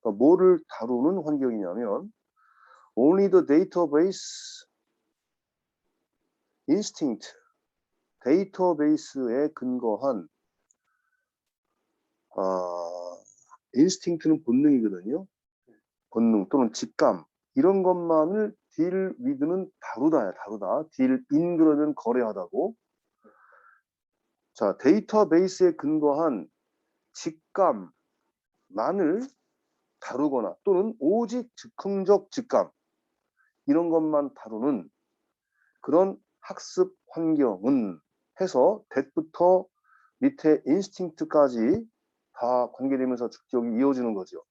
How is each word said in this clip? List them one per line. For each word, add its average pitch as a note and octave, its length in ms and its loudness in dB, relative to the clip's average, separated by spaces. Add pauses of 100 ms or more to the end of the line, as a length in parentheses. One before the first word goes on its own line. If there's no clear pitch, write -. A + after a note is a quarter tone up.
그러니까 G#2 180 -4
뭐를 F3 400 6 (100)
다루는 B2+ 560 -2
환경이냐면 A#2+ 880 -4 (840)
only F3+ 340 4
the F3 160 4
database E3 1200 0 (2000)
instinct, - 640 -2 (880)
데이터베이스에 D3+ 1300 0
근거한, A#2+ 760 -4 (2000)
아, F2 840 -4 (520)
인스팅트는 D#3+ 720 2
본능이거든요. B2 800 0 (840)
본능 A2 400 2
또는 B2 220 2
직감 A2+ 520 -2 (300)
이런 F#3+ 280 2
것만을 F3+ 720 0 (220)
deal F#3 440 -2
with는 D3 500 -4 (100)
다루다야, B2+ 540 -2
다루다. G#2 500 -6 (120)
deal C3 240 0 (120)
in E3+ 240 0
그러면 D3+ 380 2
거래하다고. A#2 800 -4 (1800)
자, G2+ 240 -2
데이터베이스에 F#3 1000 2
근거한 D3 720 -2 (640)
직감만을 D#3 800 -4 (2000)
다루거나 B2 640 -4
또는 G3 340 0
오직 A3+ 580 -2
즉흥적 G3 760 -2
직감 A#2 400 -2 (960)
이런 E3 240 0
것만 D#3 440 0
다루는 A2 560 -6 (880)
그런 F#3 380 0 (220)
학습 - 540 -4 (180)
환경은 B2 880 0 (400)
해서 F#3 500 2
that부터 E3+ 760 0 (520)
밑에 C#3+ 480 2
인스팅트까지 D#3 1200 0 (460)
다 B2 400 -2
관계되면서 B2+ 580 -4
주격이 A#2+ 480 -4
이어지는 B2+ 360 0
거죠. - 360 -12